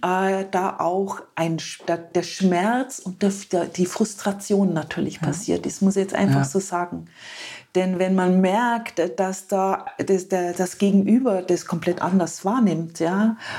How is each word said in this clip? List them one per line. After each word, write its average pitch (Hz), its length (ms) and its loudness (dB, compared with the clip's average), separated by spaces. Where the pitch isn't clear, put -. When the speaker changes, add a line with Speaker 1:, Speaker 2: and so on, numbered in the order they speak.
Speaker 1:
äh, 190 480 0
da 190 280 -2
auch 190 400 -2
ein 165 220 0
Sch-, - 300 -12
der, 170 100 0
der 170 260 -2
Schmerz 190 760 0
und - 240 -12
der, 196 80 2
der, 175 140 0
die 180 220 -2
Frustration 196 880 0
natürlich 156 420 -4
Speaker 2:
Ja. - 120 -18
Speaker 1:
passiert 170 380 -2
ist, - 160 -8
muss 196 140 4
ich 196 80 2
jetzt 196 120 -4
einfach 139 260 2
Speaker 2:
Ja. 139 40 0
Speaker 1:
so 190 140 -2
sagen. 175 460 -6
Denn 185 240 2
wenn 185 160 4
man 185 260 4
merkt, 220 760 0
dass 190 280 -4
da 190 380 0
das, 185 240 2
der, 180 260 -2
das 180 260 -4
Gegenüber 202 640 4
das 175 220 0
komplett 175 380 -2
anders 175 420 0
wahrnimmt, 170 540 0
ja, 202 380 2